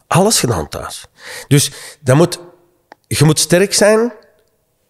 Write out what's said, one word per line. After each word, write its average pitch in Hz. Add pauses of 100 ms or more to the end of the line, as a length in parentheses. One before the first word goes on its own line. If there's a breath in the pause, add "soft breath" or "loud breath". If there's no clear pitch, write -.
alles 190
gedaan 92
thuis. - (440 loud breath)
Dus 143 (300 loud breath)
dat 127
moet, 156 (680)
je -
moet 156
sterk 190
zijn, 220 (760)